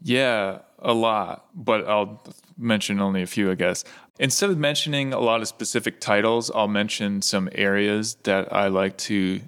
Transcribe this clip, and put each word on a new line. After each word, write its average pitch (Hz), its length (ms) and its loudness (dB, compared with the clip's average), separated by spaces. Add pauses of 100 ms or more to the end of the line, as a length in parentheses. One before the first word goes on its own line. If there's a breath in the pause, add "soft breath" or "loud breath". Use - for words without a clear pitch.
Yeah, 123 580 0 (200)
a 120 140 2
lot, 107 600 0
but 104 320 0
I'll 104 380 0 (340)
mention 107 400 0
only 98 240 0
a 92 40 -2
few, 98 240 0
I 92 40 0
guess. 90 300 0 (340 loud breath)
Instead 135 320 0
of 175 80 0
mentioning 143 540 -2
a 120 80 -2
lot 117 200 2
of 107 80 -6
specific - 520 -4
titles, 113 500 2
I'll 107 180 2
mention 104 540 -2
some 95 300 0
areas 104 720 0
that 95 280 0
I 101 160 2
like 95 300 0
to 95 500 -2